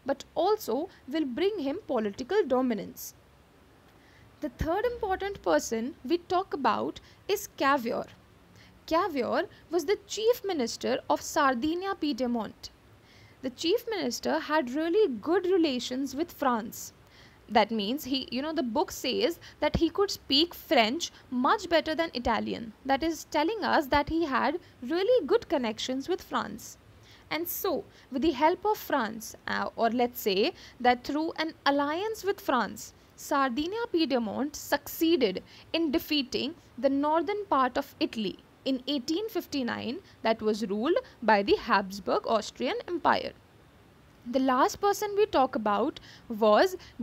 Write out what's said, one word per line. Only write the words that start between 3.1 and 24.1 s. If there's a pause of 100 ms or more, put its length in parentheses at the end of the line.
The
third
important
person (100)
we
talk
about (280)
is
Cavour. (800)
Cavour (260)
was
the
chief
minister (100)
of
Sardinia
Piedmont. (720)
The
chief
minister
had
really
good
relations
with
France. (580)
That
means
he,
you
know,
the
book
says (200)
that
he
could
speak
French (200)
much
better
than
Italian. (120)
That
is
telling
us
that
he